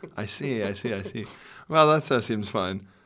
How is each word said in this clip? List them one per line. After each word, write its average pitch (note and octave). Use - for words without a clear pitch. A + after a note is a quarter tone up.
<laughs> -
"I G#2
see, B2
I G2+
see, A2+
I G2
see. G#2
Well, D#3
that, D3+
uh, B2
seems G#2+
fine." F#2+